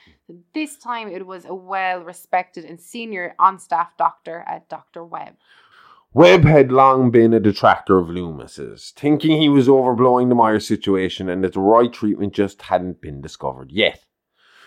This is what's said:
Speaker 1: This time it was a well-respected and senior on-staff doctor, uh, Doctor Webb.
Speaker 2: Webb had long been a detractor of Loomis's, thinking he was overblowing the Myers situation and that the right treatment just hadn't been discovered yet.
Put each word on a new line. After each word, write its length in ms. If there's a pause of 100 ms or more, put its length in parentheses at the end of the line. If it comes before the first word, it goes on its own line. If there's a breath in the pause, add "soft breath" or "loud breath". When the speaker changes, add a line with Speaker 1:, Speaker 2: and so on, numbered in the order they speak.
(520 soft breath)
Speaker 1:
This 240
time 320
it 180
was 200
a 80
well-respected 1120
and 120
senior 600
on-staff 580
doctor, 500
uh, 220
Doctor 360
Webb. 320 (800 soft breath)
Speaker 2:
Webb 300
had 260
long 400
been 220
a 80
detractor 580
of 120
Loomis's, 840
thinking 460
he 80
was 180
overblowing 640
the 60
Myers 320
situation 640
and 120
that 120
the 60
right 300
treatment 440
just 280
hadn't 380
been 220
discovered 500
yet. 320 (640 soft breath)